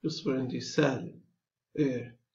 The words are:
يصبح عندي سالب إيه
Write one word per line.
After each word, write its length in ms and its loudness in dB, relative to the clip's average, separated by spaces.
يصبح 300 -2
عندي 260 -2
سالب 640 0
إيه 400 0